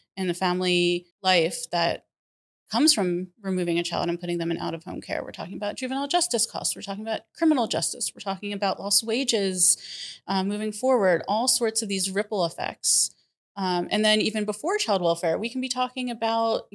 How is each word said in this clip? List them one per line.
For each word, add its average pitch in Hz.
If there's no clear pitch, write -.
in 185
the 170
family 175
life 185
that 165
comes 285
from 180
removing 180
a 175
child 165
and 175
putting 175
them 170
in 170
out-of-home 170
care. -
We're -
talking 180
about 202
juvenile 269
justice 339
costs. -
We're 202
talking 196
about 220
criminal 302
justice. -
We're -
talking 202
about 196
lost 202
wages, 208
uh, 196
moving 208
forward, 208
all 220
sorts 226
of 208
these 196
ripple 196
effects. -
Um, 180
and 214
then 214
even 214
before 294
child 196
welfare, 165
we 214
can 254
be 254
talking 247
about 226